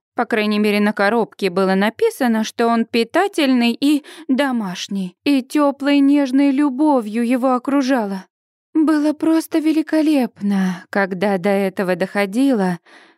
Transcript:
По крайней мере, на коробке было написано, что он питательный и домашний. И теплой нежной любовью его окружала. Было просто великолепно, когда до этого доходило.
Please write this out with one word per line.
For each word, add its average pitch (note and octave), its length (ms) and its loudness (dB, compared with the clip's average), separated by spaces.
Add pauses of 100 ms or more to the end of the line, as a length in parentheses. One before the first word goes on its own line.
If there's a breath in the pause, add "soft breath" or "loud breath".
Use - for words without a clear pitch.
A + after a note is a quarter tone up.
(160)
По B3 80 -2
крайней G#3+ 340 -2
мере, G#3 220 0
на G#3 120 0
коробке G3+ 560 -2
было F#3+ 280 0
написано, A3+ 680 0
что A#3 240 -4
он A#3 200 0
питательный C4 840 0
и C#4+ 340 0 (220 loud breath)
домашний. G#3 960 -4
И C#4 200 0
теплой C#4+ 580 0
нежной C#4 500 2
любовью C4 760 0
его B3+ 300 0
окружала. B3 680 -2 (500)
Было D4+ 380 2
просто D#4+ 480 0
великолепно, C#4+ 1300 0
когда G3 480 -2
до G3+ 120 -2
этого F#3+ 440 0
доходило. G3 840 0 (380 soft breath)